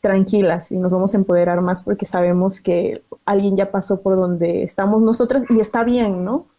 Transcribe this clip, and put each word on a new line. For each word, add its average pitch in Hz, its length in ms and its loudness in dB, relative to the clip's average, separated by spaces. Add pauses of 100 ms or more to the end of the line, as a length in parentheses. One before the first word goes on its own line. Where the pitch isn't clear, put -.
tranquilas 190 720 0
y - 60 -4
nos 180 140 0
vamos 185 220 0
a - 20 2
empoderar 175 440 2
más 180 200 -2
porque 202 240 -4
sabemos 180 560 0
que - 420 -2 (220)
alguien 196 320 0
ya 196 140 0
pasó 190 320 -4
por 190 140 2
donde 175 460 0
estamos 202 400 0
nosotras 240 480 2
y 226 100 4
está 226 240 0
bien, 220 400 0
¿no? 247 220 -4 (120)